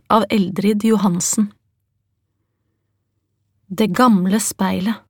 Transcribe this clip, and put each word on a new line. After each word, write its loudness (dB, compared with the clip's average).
av 2
Eldrid 0
Johansen. 0
Det -2
gamle 2
speilet. -4